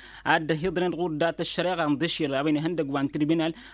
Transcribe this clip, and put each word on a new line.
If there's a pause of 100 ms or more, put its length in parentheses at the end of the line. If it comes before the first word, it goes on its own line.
(260)
عاد
هيدرن
غور
دات
الشريعة
عن
دشير
أبين
هندق
وان
تريبينال (200)